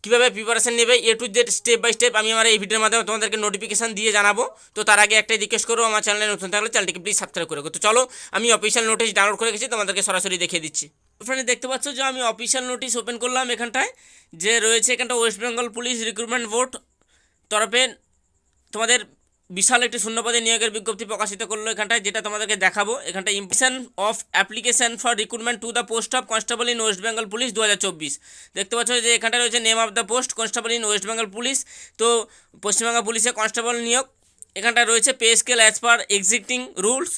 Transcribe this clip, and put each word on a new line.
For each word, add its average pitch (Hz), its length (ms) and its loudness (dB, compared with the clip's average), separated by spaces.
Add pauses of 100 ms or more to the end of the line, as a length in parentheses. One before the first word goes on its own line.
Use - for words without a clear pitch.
কীভাবে 240 240 4 (100)
প্রিপারেশন 226 440 0
নেবে, 233 140 6 (140)
A 220 120 4
to 247 140 -6
Z 233 40 4 (200)
step 226 260 2
by 233 120 4
step 240 240 2
আমি 220 140 0
আমার 226 180 4
এই 214 100 4
ভিডিওর 214 220 0
মাধ্যমে 220 260 2
তোমাদেরকে 220 360 -2
নোটিফিকেশন 208 420 -2 (100)
দিয়ে 220 200 2
জানাবো। 202 260 4 (300)
তো 214 140 -6
তার 208 160 8
আগে 208 160 2
একটাই 220 240 -2
রিকোয়েস্ট 226 260 -2
করবো, 233 200 2
আমার 214 160 0
চ্যানেলে 208 280 0
নতুন 190 180 -8
থাকলে 214 220 0
চ্যানেলটিকে 190 300 -2
প্লিজ 202 160 -2
সাবস্ক্রাইব 175 300 -6
করে 147 100 -6
রাখো। 156 160 -10
তো - 100 -8
চলো, 233 160 6 (340)
আমি 220 100 0 (120)
অফিসিয়াল 220 340 0
নোটিশ 226 160 0 (100)
ডাউনলোড 196 220 4
করে 226 100 0
রেখেছি, 214 240 -6
তোমাদেরকে 196 340 -2
সরাসরি 185 360 -2
দেখিয়ে 170 200 -4
দিচ্ছি। 147 200 -6 (400)
ফ্রেন্ড, 262 180 -4 (100)
দেখতে 240 180 -4
পাচ্ছ 262 140 -4 (120)
যে 262 140 -4
আমি 262 100 -8 (120)
অফিসিয়াল 240 400 -4
নোটিশ 254 200 -6 (100)
ওপেন 240 200 -8
করলাম 254 320 -2
এখানটায়, 240 360 -4 (520)
যে 214 100 2 (140)
রয়েছে 226 300 4
এখানটা 240 240 -4
ওয়েস্ট 220 220 0
বেঙ্গল 240 240 -4 (100)
পুলিশ 240 200 -4 (120)
রিক্রুটমেন্ট 233 440 -4
বোর্ড 254 180 0 (840)
তরফে 220 300 2 (920)
তোমাদের 226 260 2 (580)
বিশাল 240 280 4
একটি 233 180 -6
শূন্যপদে 226 420 0
নিয়োগের 226 300 2
বিজ্ঞপ্তি 214 340 -6
প্রকাশিত 202 400 -4
করলো 214 240 -4
এখানটায়, 208 320 -2
যেটা 208 200 -2
তোমাদেরকে 208 380 -2
দেখাবো। 202 280 0 (180)
এখানটায় 190 320 -2
impression 254 320 0 (340)
of 220 80 -2 (260)
application 233 480 0 (120)
for 240 100 2 (100)
recruitment 226 400 -4
to 233 140 -8
the 233 140 0
post 226 280 -4
of 254 40 0 (100)
constable 220 400 -2
in 233 140 -2
West 190 200 0
Bengal 226 260 -2
Police 240 240 -2
দু 226 80 -2
হাজার 208 200 2
চব্বিশ। 156 280 -6 (440)
দেখতে 196 200 -4
পাচ্ছ 233 140 0 (160)
যে 233 120 4
এখানটায় 233 240 0
রয়েছে 233 240 0
name 226 180 4
of 214 140 -2
the 226 140 0
post 254 260 -2
constable 226 380 -4
in 233 140 -4
West 202 180 -2
Bengal 226 280 -4
Police। 254 260 -2 (380)
তো 220 60 2 (580)
পশ্চিমবঙ্গ 226 340 0 (100)
পুলিশে 226 300 0
কনস্টেবল 226 380 -2 (120)
নিয়োগ। 254 160 2 (540)
এখানটায় 233 320 4
রয়েছে 233 200 4 (100)
pay 226 200 6
scale 240 280 2
as 214 160 2
per 233 140 6 (200)
existing 226 440 -2 (220)
rules 262 340 0